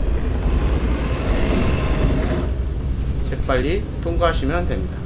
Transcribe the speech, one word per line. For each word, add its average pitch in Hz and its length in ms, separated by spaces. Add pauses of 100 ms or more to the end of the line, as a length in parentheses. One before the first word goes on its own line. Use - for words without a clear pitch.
(3250)
재빨리 135 560 (180)
통과하시면 170 640
됩니다. - 400